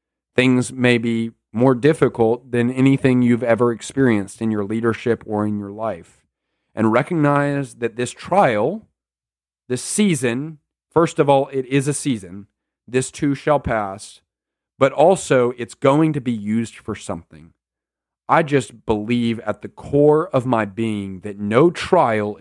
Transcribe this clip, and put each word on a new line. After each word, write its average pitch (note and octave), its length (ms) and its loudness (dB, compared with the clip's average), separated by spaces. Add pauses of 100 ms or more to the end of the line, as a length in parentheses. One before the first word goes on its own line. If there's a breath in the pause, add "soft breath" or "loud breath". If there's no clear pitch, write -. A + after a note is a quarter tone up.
(360)
Things B2+ 360 2
may B2 280 2
be A2+ 320 -4 (200)
more B2 240 2
difficult B2 760 0
than A#2+ 200 0
anything C3 520 2
you've A#2+ 200 2
ever A#2 300 2
experienced A2 680 -2
in A2 100 -2
your G#2 120 -2
leadership A2+ 640 -2
or G#2 200 -2
in G#2 120 -4
your G2+ 140 -10
life. G#2 520 -10 (500)
And A2 200 2
recognize C#3+ 840 0
that A#2 220 -6
this A#2+ 140 -4
trial, E3 760 0 (800)
this - 140 -6
season, D3 800 -2 (320)
first E3 280 0
of C#3+ 80 4
all, C#3 220 4
it C3+ 160 -4
is C3+ 240 0
a C#3+ 40 -2
season. G2+ 540 -6 (400)
This B2+ 240 -2
too C#3+ 240 -2
shall D3 240 0
pass. G#2 640 -6 (560)
But C3+ 140 4
also, C3+ 600 4
it's A#2+ 220 -10
going D3+ 380 2
to D3 80 -4
be A#2+ 140 -4
used A2 420 -4
for G#2 200 -10
something. E2 580 -14 (720)
I D3+ 160 2
just C3+ 420 -4
believe A2+ 540 -2
at G#2+ 220 -8
the G2+ 80 -14
core D3+ 580 2
of B2+ 180 -2
my A2+ 200 0
being G2+ 560 -6
that G2+ 180 -14
no A#2 320 4
trial A2 680 0